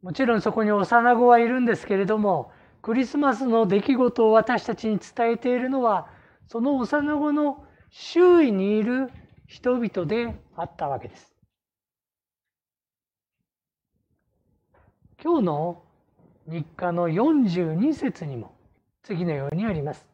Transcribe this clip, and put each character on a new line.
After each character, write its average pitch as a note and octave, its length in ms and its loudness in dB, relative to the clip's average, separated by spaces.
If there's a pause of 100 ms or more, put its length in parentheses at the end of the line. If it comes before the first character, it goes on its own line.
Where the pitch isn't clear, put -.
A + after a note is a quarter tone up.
も F3+ 120 -12
ち C4+ 120 -2
ろ A#3 100 2
ん G#3+ 60 0
そ G#3 120 -2
こ A3 120 0
に G#3 80 2
幼 A#3 440 4
子 B3 120 4
は A#3+ 100 10
い A#3 80 4
る B3+ 140 -2
ん B3 60 0
で A3 100 0
す - 100 -12
け G3 100 -2
れ F#3+ 100 0
ど G#3+ 120 -2
も、 F#3+ 320 -2 (300)
ク A3+ 140 -6
リ B3+ 120 0
ス - 120 -6
マ C#4 160 2
ス B3 120 -6
の A3+ 200 2
出 G3 160 2
来 C4+ 120 0
事 A#3+ 340 2
を A3 40 4
私 A3 320 2
た A#3 100 -6
ち - 140 -6
に G#3 100 -2
伝 A#3 340 -2
え A#3 40 -2
て B3 180 -2
い B3 40 0
る B3+ 100 -4
の C4+ 140 -2
は、 G#3 260 0 (380)
そ A#3 140 -8
の C#4 160 0
幼 C#4+ 420 -2
子 D4 140 0
の D4 320 -2 (300)
周 F4 480 4
囲 B3+ 100 4
に G3 260 0
い A3 40 0
る B3 280 -2 (360)
人 - 320 -2
々 G3+ 280 -4
で A3+ 280 -4 (220)
あ E3+ 60 -8
っ F3 120 -10
た D#3 140 -8
わ C3+ 100 -6
け A2+ 100 -14
で - 60 -20
す。 - 160 -20 (4000)
今 E4 180 0
日 G#3+ 40 0
の E3 380 -4 (640)
日 D#3+ 280 -10
課 F3+ 160 -6
の F3 180 -2
四 B3 380 2
十 E3+ 280 -2
二 A#3+ 200 0
節 A#3 300 -8
に C#3+ 140 -10
も - 180 -16 (460)
次 F3+ 240 -6
の E3 60 -4
よ C#3 200 -6
う - 20 -6
に G3 120 -2
あ G#3+ 60 -2
り D#3 100 -4
ま C#3+ 100 -6
す。 - 220 -18